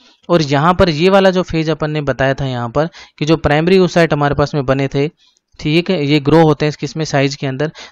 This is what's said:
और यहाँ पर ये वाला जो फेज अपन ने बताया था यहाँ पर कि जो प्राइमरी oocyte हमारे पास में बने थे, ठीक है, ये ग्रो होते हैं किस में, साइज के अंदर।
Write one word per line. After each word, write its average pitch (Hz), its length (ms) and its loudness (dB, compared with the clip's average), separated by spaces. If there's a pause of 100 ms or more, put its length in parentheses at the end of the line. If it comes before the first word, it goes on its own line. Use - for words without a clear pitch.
(300)
और 196 140 2
यहाँ 147 300 0
पर 180 180 -2
ये 156 180 0
वाला 190 220 4
जो 180 120 0
फेज 160 260 -4
अपन 156 220 -4
ने 151 120 -4
बताया 135 300 -2
था 139 120 -6
यहाँ 120 240 -6
पर 147 200 -2 (300)
कि 151 60 -4
जो 156 140 2
प्राइमरी 160 400 2
oocyte 170 340 2
हमारे 143 220 0
पास 143 200 -2
में 139 100 -4
बने 135 220 0
थे, 143 200 -2 (520)
ठीक 160 300 -2
है, 165 160 -2
ये 147 160 2
ग्रो 147 220 4
होते 151 220 2
हैं 151 140 -2
किस 147 180 -10
में, 156 80 -4
साइज 139 300 -2
के 143 120 -8
अंदर। 139 240 -4 (200)